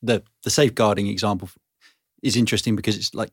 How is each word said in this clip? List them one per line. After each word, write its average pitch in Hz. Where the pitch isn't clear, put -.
the, 117
the -
safeguarding 107
example 101
is 117
interesting 117
because 101
it's -
like, -